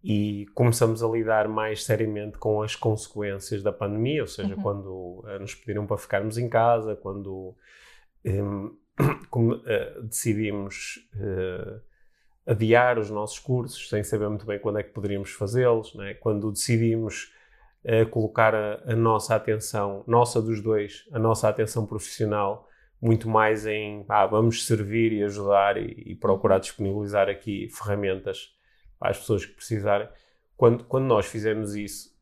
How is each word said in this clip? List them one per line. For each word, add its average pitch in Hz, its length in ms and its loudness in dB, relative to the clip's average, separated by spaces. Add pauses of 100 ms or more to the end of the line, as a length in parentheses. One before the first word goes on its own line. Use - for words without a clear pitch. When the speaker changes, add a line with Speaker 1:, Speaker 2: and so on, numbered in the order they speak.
Speaker 1:
e 104 520 -2
começamos 117 500 4
a 113 40 0
lidar 110 400 2
mais 110 360 -4
seriamente 104 540 -2
com 107 240 0
as 107 140 -4
consequências 104 880 -4
da 101 100 0
pandemia, 113 480 -2
ou 101 60 -4
seja, 98 280 -6
Speaker 2:
Uhum. 101 60 -8
Speaker 1:
quando, 95 640 -8
eh, 98 120 -10
nos 98 160 -12
pediram 104 320 -6
para 101 100 -2
ficarmos 107 400 -4
em 120 100 -2
casa, 113 480 2
quando, 95 600 -10 (680)
hum, 101 540 -4 (200)
<clears throat> - 340 0
como, 117 240 2 (100)
eh, 107 380 -2
decidimos, 101 1040 -4 (100)
eh, 95 600 -6 (680)
adiar 117 540 4
os 104 100 -4
nossos 107 300 -6
cursos, 123 500 -4
sem 104 140 0
saber 104 260 -2
muito 107 160 -6
bem 101 140 -6
quando 104 180 -2
é 104 60 -2
que - 80 -12
poderíamos 101 400 -6
fazê-los, 113 640 0
não 101 80 -12
é? 101 100 -10
Quando 104 380 -2
decidimos, 113 800 0 (500)
eh, 113 220 4
colocar 110 480 2
a, 107 320 -2
a 113 100 -2
nossa 113 400 4
atenção, 107 680 -2
nossa 117 340 4
dos 110 220 0
dois, 104 500 -2
a 131 60 -6
nossa 110 320 4
atenção 110 360 0
profissional, 104 800 -2 (340)
muito 113 260 2
mais 110 380 4
em, 104 420 -4
"Ah, 104 200 6
vamos 113 400 4
servir 110 460 2
e 104 100 0
ajudar 101 540 4
e, - 280 -8
e 92 100 -10
procurar 95 400 4
Speaker 2:
Uhum. 92 60 4
Speaker 1:
disponibilizar 101 680 0
aqui 98 400 -6
ferramentas 98 840 -4 (440)
para - 140 -2
as - 80 -4
pessoas 101 260 -2
que - 80 -20
precisarem." 104 540 -2 (500)
Quando, 117 280 4
quando 135 200 -2
nós 110 220 2
fizemos 107 480 -4
isso - 340 -10 (120)